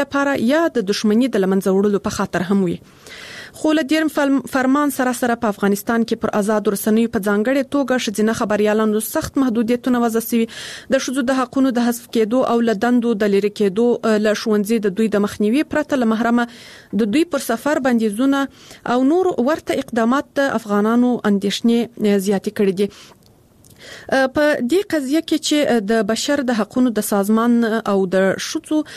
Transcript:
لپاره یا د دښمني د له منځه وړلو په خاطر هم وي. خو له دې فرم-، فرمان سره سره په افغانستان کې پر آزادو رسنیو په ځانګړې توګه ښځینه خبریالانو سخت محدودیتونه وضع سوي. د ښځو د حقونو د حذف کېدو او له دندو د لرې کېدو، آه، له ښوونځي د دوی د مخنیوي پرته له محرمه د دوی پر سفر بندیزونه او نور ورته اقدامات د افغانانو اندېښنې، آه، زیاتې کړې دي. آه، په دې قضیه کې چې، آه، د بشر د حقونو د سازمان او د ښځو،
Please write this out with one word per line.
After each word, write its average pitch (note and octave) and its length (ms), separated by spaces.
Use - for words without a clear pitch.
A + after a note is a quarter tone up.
لپاره C#4 320
یا D4+ 300
د D#4+ 120
دښمني G#3+ 360
د A#3 100
له F#3+ 100
منځه F#3+ 200
وړلو G3 320
په G3+ 100
خاطر F#3+ 320
هم G3 220
وي. F3 160
خو - 180
له D#4 100
دې D#4 340
فرم-، C#4 360
فرمان C4+ 460
سره B3+ 160
سره A#3+ 220
په A#3 120
افغانستان G3+ 560
کې A3+ 180
پر G#3+ 80
آزادو G#3+ 320
رسنیو A3 380
په A#3 100
ځانګړې G#3+ 440
توګه B3+ 320
ښځینه G#3+ 260
خبریالانو G#3+ 680
سخت - 380
محدودیتونه A#3+ 640
وضع A#3 200
سوي. A#3 280
د C4+ 60
ښځو C4 240
د B3 100
حقونو C4 300
د A3+ 160
حذف A#3+ 280
کېدو A3+ 240
او A#3 80
له A3+ 120
دندو A#3 400
د G#3 100
لرې G3+ 260
کېدو، A3 460
آه، A3 120
له G#3+ 160
ښوونځي G#3+ 440
د - 0
دوی A3 100
د G#3 100
مخنیوي A3 360
پرته D4+ 320
له B3 100
محرمه A#3 420
د G3 100
دوی A#3 200
پر C#4+ 160
سفر C#4+ 280
بندیزونه B3+ 680
او B3 180
نور F4 340
ورته D#4 360
اقدامات A#3+ 520
د - 40
افغانانو A3+ 800
اندېښنې، G3+ 520
آه، G3+ 100
زیاتې G3 420
کړې G3 120
دي. G3 180
آه، C4 140
په D4 280
دې F4+ 100
قضیه D4 280
کې D#4+ 240
چې، - 80
آه، C#4+ 260
د A3 300
بشر C#4+ 320
د B3 160
حقونو B3+ 320
د G#3+ 120
سازمان A3 600
او G3 140
د F#3+ 320
ښځو، D#4 460